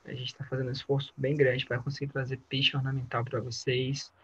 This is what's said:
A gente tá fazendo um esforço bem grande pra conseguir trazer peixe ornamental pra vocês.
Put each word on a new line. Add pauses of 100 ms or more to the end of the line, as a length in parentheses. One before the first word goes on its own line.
A
gente
tá
fazendo
um
esforço
bem
grande
pra
conseguir
trazer
peixe
ornamental
pra
vocês. (120)